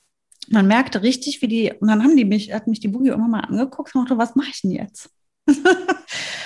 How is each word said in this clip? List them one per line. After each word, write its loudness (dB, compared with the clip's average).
Man 4
merkte 2
richtig, -2
wie -2
die, 0
und -2
dann 2
haben 6
die 6
mich, 0
hat -6
mich -2
die -4
Boogie 0
immer -2
mal 0
angeguckt -6
und 0
dachte, -2
„Was -2
mache 0
ich -12
denn -2
jetzt?“ -12
<laughs> 2